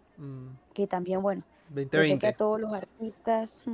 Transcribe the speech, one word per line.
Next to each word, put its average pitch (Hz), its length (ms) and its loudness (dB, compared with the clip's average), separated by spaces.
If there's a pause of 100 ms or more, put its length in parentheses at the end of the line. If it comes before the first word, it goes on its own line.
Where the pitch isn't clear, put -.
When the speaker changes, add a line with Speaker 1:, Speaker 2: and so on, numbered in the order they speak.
(180)
Speaker 1:
Mm. 131 320 -12 (240)
Speaker 2:
que 202 120 0
también, 185 360 0
bueno, 190 220 0 (480)
yo 156 120 6
sé 147 140 4
que 214 100 2
a 214 40 2
Speaker 1:
Veinte - 0 -
veinte. - 60 -12
Speaker 2:
todos 214 220 2
los 214 140 -4
artistas, 220 1000 -4